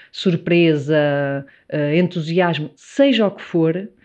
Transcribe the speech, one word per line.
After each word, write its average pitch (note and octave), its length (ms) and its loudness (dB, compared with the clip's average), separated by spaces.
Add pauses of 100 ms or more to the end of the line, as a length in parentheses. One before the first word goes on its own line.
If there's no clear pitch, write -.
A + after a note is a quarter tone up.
(100)
surpresa, D3+ 1300 0 (240)
eh, D3+ 300 -2
entusiasmo, E3 760 0
seja B3+ 520 0
o F#3+ 40 0
que - 120 -18
for, E3 460 -2 (160)